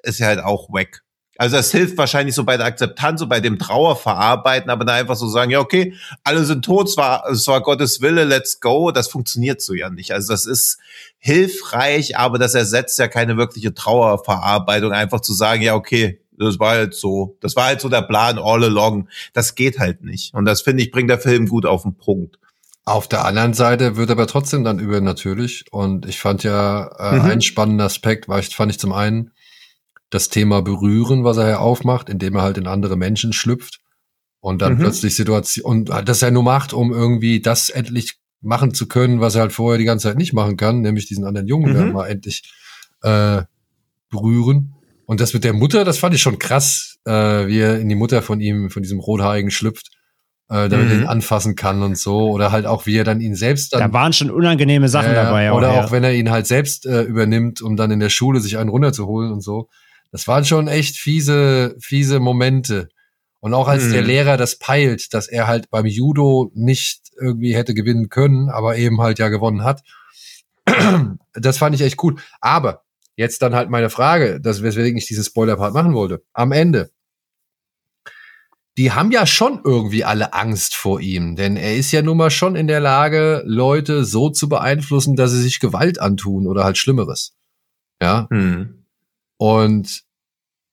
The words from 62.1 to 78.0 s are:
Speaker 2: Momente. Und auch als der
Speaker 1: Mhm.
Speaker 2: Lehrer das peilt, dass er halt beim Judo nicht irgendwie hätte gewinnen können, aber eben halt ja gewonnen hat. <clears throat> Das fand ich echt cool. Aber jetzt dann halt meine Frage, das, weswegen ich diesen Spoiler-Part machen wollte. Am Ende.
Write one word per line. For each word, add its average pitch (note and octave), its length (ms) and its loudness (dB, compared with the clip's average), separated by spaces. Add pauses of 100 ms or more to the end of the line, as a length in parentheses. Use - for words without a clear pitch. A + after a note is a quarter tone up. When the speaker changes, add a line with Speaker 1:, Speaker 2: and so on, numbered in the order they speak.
Speaker 2:
Momente. B2 720 0 (520)
Und G#2+ 120 -4
auch B2+ 140 2
als C3+ 240 2
der A#2+ 100 2
Speaker 1:
Mhm. A#2 60 0
Speaker 2:
Lehrer C#3 300 4
das A#2+ 200 -2
peilt, C3+ 560 0
dass A2 140 -4
er A#2 180 -2
halt A#2 240 -2
beim A2 160 -2
Judo C3 720 2
nicht B2 460 -2 (180)
irgendwie A#2+ 360 -2
hätte A#2 200 -2
gewinnen A2 340 0
können, C3+ 400 2
aber A2+ 280 -2
eben A#2 240 2
halt A2+ 180 0
ja A2 100 2
gewonnen G#2+ 340 -2
hat. C#3 180 0 (840)
<clears throat> E3+ 540 2 (140)
Das B2+ 240 0
fand D3+ 180 2
ich C3+ 60 0
echt C3+ 200 0
cool. D3+ 140 2 (240)
Aber B2+ 440 -2 (340)
jetzt A2+ 240 -2
dann B2 140 2
halt A#2+ 140 0
meine A#2 200 0
Frage, C3+ 520 2
das, G#2 200 -2
weswegen A2+ 360 0
ich A2 80 -8
diesen G#2+ 180 -4
Spoiler-Part G#2 500 0
machen E3 200 2
wollte. F#2+ 300 -4 (100)
Am B2 180 0
Ende. D3 400 2 (1900)